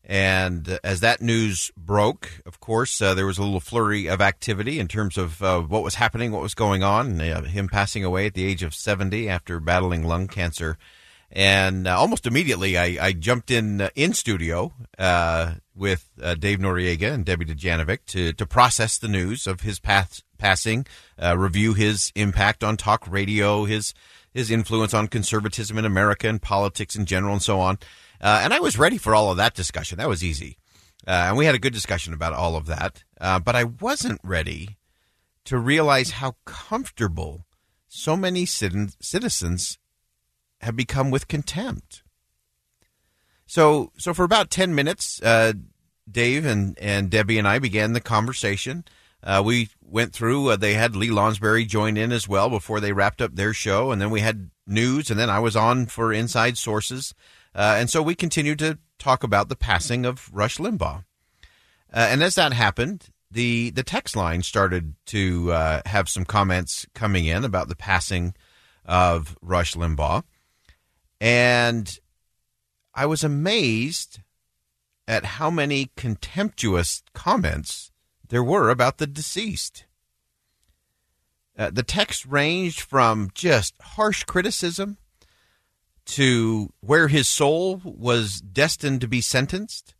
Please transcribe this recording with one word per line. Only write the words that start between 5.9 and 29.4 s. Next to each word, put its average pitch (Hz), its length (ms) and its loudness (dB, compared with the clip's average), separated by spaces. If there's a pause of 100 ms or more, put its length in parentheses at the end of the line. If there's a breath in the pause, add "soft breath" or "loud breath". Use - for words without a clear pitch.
happening, 117 360 0
what 98 120 -6
was 95 100 -6
going 98 300 2
on, 104 360 2
and, 78 40 -2
uh, 82 180 -2
him 92 280 -4
passing 101 360 -2
away 92 220 0
at 101 80 -6
the 92 100 -4
age 92 180 -2
of 82 120 -6
seventy 104 560 -2
after 87 300 -6
battling 87 460 0
lung 85 220 -2
cancer. 82 480 -4 (540 soft breath)
And, 95 580 2
uh, 90 100 2
almost 175 280 2
immediately, 113 500 0
I, 87 240 0
I 95 140 2
jumped 110 360 -2
in, 110 300 0
uh, 98 140 0
in 160 180 0
studio, 90 640 -2 (240)
uh, 82 560 2 (200)
with, 95 360 -2 (120)
uh, 85 120 -2
Dave 98 240 -2
Noriega 90 520 0
and 127 140 -4
Debbie 87 220 -2
Dujanovic 82 600 -2
to, 87 260 -2
to 110 100 -4
process 120 540 2
the 113 100 -6
news 101 380 -2
of 92 160 -4
his 104 160 -6
path, 98 420 0 (160)
passing, 110 480 0 (340 loud breath)
uh, 85 200 2
review 98 340 2
his 104 420 0
impact 101 480 2
on 107 140 0
talk 104 340 0
radio, 104 540 0
his, 104 300 -4 (400 soft breath)
his 123 160 -4
influence 113 420 0
on 107 160 2
conservatism 107 720 -2
in 110 80 0
America 101 420 2
and 107 140 -2
politics 101 520 -2
in 104 120 -2
general 95 260 0
and 101 100 -2
so 101 160 0
on. 92 200 0 (420 loud breath)
Uh, 104 220 4
and 165 120 2
I 302 60 2
was 320 180 0
ready 170 180 4
for 110 180 2
all 107 160 6
of 90 60 0
that 107 180 2